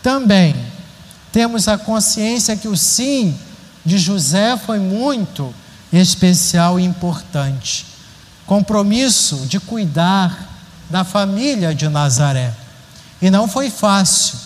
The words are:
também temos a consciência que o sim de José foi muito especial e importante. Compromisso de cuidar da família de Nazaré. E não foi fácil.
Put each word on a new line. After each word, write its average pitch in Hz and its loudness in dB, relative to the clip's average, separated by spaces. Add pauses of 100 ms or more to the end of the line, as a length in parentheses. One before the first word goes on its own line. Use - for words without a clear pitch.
também 202 4 (760)
temos 233 0
a 208 2
consciência 220 -2
que 214 -8
o 196 -2
sim 240 0 (480)
de 180 2
José 196 0
foi 214 -4
muito 196 -4 (380)
especial 175 2
e 180 0
importante. 147 -4 (600)
Compromisso 202 0
de 185 -2
cuidar 185 0 (400)
da 185 -2
família 196 0
de 151 -2
Nazaré. 135 0 (680)
E 180 4
não 208 4
foi 262 -2
fácil. - 0